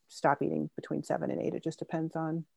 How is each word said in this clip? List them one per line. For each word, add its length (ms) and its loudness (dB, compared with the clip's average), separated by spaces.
stop 340 4
eating 340 2
between 280 -2
seven 260 0
and 120 0
eight. 120 0
It 100 -4
just 140 -2
depends 380 -2
on 280 -2